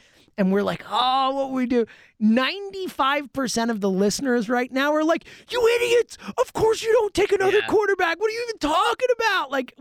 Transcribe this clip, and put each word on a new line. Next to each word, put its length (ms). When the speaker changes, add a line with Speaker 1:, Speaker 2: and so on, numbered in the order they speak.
Speaker 1:
and 140
we're 120
like, 260
"Oh, 460
what 160
we 140
do?" 200
Ninety-five 1120
percent 380
of 100
the 80
listeners 600
right 220
now 220
are 100
like, 220
"You 160
idiots! 360
Of 160
course 300
you 100
don't 200
take 180
another 280
Speaker 2:
Yeah. 80
Speaker 1:
quarterback. 520
What 100
are 40
you 140
even 120
talking 580
about?" 340
Like, 300